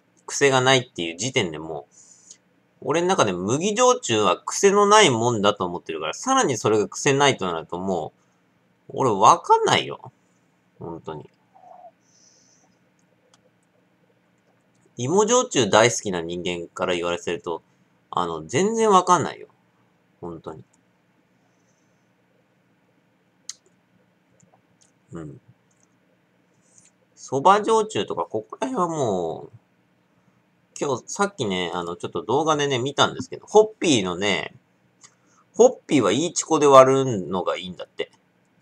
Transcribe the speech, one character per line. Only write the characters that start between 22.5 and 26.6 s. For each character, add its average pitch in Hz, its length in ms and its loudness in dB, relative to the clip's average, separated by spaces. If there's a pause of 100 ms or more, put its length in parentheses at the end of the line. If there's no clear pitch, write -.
う 85 60 -16
ん。 73 220 -18 (1700)